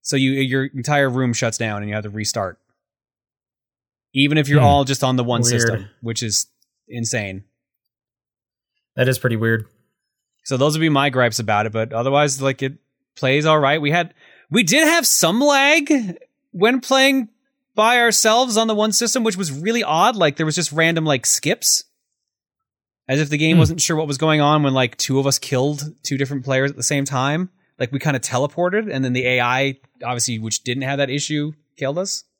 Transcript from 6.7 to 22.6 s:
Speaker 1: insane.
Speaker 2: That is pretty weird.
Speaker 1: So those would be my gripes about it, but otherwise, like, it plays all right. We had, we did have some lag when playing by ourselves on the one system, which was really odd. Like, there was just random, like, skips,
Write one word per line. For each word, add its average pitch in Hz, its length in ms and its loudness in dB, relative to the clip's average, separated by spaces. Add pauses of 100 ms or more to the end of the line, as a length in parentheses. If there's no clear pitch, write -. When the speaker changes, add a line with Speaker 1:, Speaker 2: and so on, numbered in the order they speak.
Speaker 1:
insane. 104 560 -6 (1500)
Speaker 2:
That 131 140 2
is 131 100 -2
pretty 117 160 0
weird. 113 300 0 (800)
Speaker 1:
So 135 100 -4
those 147 220 2
would 156 40 0
be 165 80 2
my 143 200 2
gripes 120 300 2
about 107 260 0
it, 107 80 -6
but 110 180 -2
otherwise, 135 500 0
like, 135 220 -2
it 135 120 -6 (420)
plays 139 280 0
all 156 140 4
right. 147 220 2
We 139 100 0
had, 170 220 -2 (360)
we 202 140 2
did 277 240 4
have 330 180 2
some 180 360 2
lag 285 760 2 (340)
when 226 280 2
playing 269 480 2 (460)
by 240 280 2
ourselves 226 560 2
on 226 100 2
the 220 80 0
one 214 160 0
system, 233 320 0
which 214 140 0
was 185 120 -4
really 190 320 -2
odd. 196 360 2
Like, 156 180 2
there 165 100 -2
was 156 100 -2
just 165 180 -4
random, 165 320 0
like, 143 200 0
skips, - 600 0 (1200)